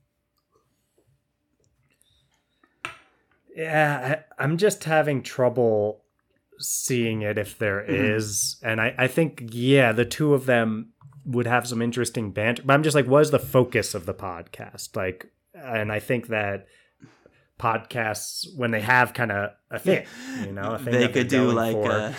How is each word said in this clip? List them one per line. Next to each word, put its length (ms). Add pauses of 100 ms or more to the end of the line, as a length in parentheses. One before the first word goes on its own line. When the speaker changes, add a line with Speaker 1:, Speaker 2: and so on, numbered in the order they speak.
(3500)
Speaker 1:
Yeah, 680 (160)
I, 40
I'm 140
just 280
having 380
trouble 800 (560)
seeing 640
it 160
if 200
there 240
Speaker 2:
Mm-hmm. 340
Speaker 1:
is. 460
And 180
I, 160
I 120
think, 420
yeah, 420
the 120
two 300
of 120
them 460 (320)
would 220
have 200
some 160
interesting 500
banter. 320
But 100
I'm 80
just 120
like, 120
what 160
is 80
the 80
focus 560
of 120
the 80
podcast? 800
Like, 340 (240)
and 380
I 60
think 300
that 380 (920)
podcasts, 880 (100)
when 160
they 80
have 340
kinda 400 (160)
a 80
thing, 260 (320)
Speaker 2:
Yeah. 100
Speaker 1:
you 60
know, 220
a 40
thing 160
Speaker 2:
They 80
Speaker 1:
that 120
they're 100
Speaker 2:
could 60
do, 220
Speaker 1:
going 40
Speaker 2:
like, 180
Speaker 1:
for, 160
Speaker 2:
a, 280